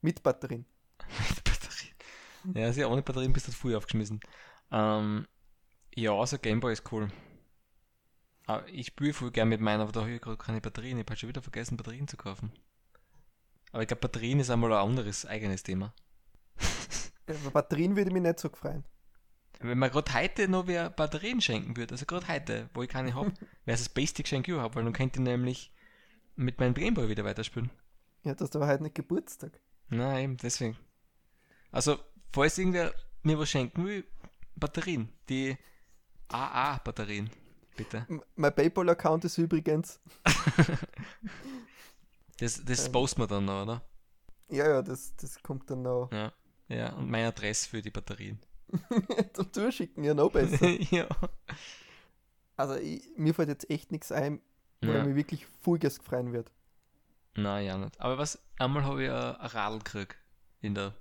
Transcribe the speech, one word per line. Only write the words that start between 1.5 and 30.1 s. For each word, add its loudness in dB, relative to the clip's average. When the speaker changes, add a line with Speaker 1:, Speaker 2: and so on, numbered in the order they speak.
Speaker 2:
Ja, 2
also 2
ohne 2
Batterien 2
bist 4
du -6
früh -2
aufgeschmissen. -2
Ähm, 2
ja, 2
also 2
Gameboy 2
ist -6
cool. -2
Aber -4
ich -8
spiel -2
voll -6
gern 4
mit 2
meinen, 2
aber -2
da -2
hab -2
ich -6
grad -8
keine -4
Batterien. -6
Ich -4
hab -6
schon -8
wieder -8
vergessen, -6
Batterien -8
zu -10
kaufen. -8
Aber -2
ich -2
glaub, -2
Batterien 0
ist 0
einmal 4
ein 4
anderes, -2
eigenes -4
Thema. -4
<laughs> -2
Speaker 1:
Ja, -4
aber -6
Batterien 4
würde 4
mich 2
nicht 4
so -4
freuen. -8
Speaker 2:
Wenn 0
mir 6
grad 2
heute 2
noch 2
wer 0
Batterien 0
schenken 0
würde, -6
also -8
grad -4
heute, -4
wo -4
ich -4
keine -2
hab, 0
Speaker 1:
<laughs> -20
Speaker 2:
wär's 0
das -4
beste 0
Geschenk 0
überhaupt, -2
weil 0
dann 0
könnte 0
ich 4
nämlich 0
mit 0
meinem 6
Gameboy 2
wieder 0
weiterspielen. -4
Speaker 1:
Ja, -2
du -4
hast -6
aber 2
heute 4
nicht -6
Geburtstag. -6
Speaker 2:
Nein, 0